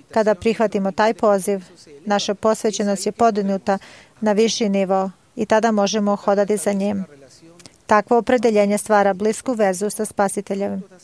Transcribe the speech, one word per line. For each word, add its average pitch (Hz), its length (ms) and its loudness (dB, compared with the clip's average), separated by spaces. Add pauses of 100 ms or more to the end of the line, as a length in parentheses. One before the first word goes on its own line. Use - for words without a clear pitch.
(120)
Kada 214 240 2
prihvatimo 208 560 -2
taj 220 220 0
poziv, 202 480 0 (440)
naša 202 300 -2
posvećenost 208 720 -2
je 185 60 -2
podignuta 196 680 0 (440)
na 214 100 0
viši 214 380 0
nivo 190 420 0 (240)
i 214 100 -6
tada 220 260 2
možemo 202 440 0
hodati 202 420 0
za 202 160 -2
njim. 196 320 -4 (800)
Takvo 214 320 2
opredeljenje 214 600 2
stvara 202 360 2
blisku 214 400 -2
vezu 202 360 0
sa 214 160 -6
Spasiteljem, 196 760 -4 (200)